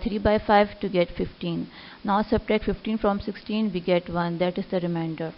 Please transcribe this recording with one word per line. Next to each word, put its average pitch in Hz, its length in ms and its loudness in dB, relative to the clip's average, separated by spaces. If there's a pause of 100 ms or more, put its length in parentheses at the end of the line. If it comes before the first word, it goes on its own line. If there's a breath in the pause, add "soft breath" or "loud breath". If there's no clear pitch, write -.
three 214 160 -2
by 208 260 4
five 208 260 6 (100)
to 202 80 -2
get 175 280 2
fifteen. 170 520 -4 (340 loud breath)
Now 208 200 2
subtract 214 420 0
fifteen 214 340 -2
from 202 220 0
sixteen, 214 520 -2
we 175 80 -2
get 175 280 2
one, 170 300 -2
that 180 200 0
is 190 120 -4
the 190 100 0
remainder. 165 580 -4